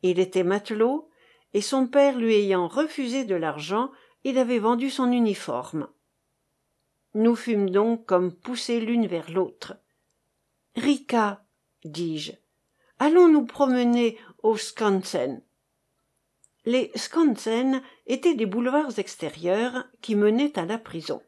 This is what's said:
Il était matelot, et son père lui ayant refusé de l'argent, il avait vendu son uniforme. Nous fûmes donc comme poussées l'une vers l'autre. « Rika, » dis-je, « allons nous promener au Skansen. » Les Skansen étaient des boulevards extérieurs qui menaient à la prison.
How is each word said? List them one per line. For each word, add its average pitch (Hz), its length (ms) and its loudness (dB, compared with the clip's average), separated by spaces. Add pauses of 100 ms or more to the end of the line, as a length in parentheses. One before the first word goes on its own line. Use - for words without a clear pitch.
Il 180 180 0
était 185 240 0
matelot, 214 680 0 (440)
et 208 80 0
son 262 260 0
père 277 300 4
lui 226 180 2
ayant 190 320 2
refusé 269 580 -4
de 190 100 -2
l'argent, 160 560 -4 (320)
il 262 140 -2
avait 247 220 2
vendu 240 300 0
son 254 220 0
uniforme. 175 760 -2 (1300)
Nous 226 200 4
fûmes 208 360 -2
donc 226 340 0
comme 180 260 0
poussées 233 480 -6
l'une 226 280 0
vers 165 240 -8
l'autre. « 185 440 -6 (1000)
Rika, » 233 680 -2 (420)
dis-je, « 156 480 -8 (680)
allons 330 280 6
nous 294 180 6
promener 240 760 2 (240)
au 220 140 2
Skansen. » 185 840 -2 (1200)
Les 247 300 0
Skansen 262 840 0 (240)
étaient 277 300 0
des 220 100 0
boulevards 240 540 -2
extérieurs 196 840 -4 (160)
qui 220 140 -4
menaient 220 440 2
à 165 60 -4
la 214 120 -6
prison. - 500 -10